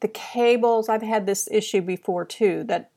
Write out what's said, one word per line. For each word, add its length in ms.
the 80
cables. 800
I've 120
had 240
this 260
issue 300
before 440
too, 400
that 320